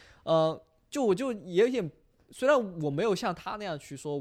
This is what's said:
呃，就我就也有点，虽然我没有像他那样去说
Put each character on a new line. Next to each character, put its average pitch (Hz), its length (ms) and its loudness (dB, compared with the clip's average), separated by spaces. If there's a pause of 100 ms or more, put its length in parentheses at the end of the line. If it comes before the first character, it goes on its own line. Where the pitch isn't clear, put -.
(280)
呃， 160 340 2 (280)
就 285 120 -2
我 208 120 4
就 254 180 -2
也 180 300 0
有 240 80 6
点， 202 200 -2 (400)
虽 - 160 -4
然 220 360 2
我 147 80 0
没 143 120 -2
有 214 140 2
像 190 180 -4
他 214 220 -10
那 208 80 -10
样 165 140 -6
去 139 180 -14
说 147 240 -6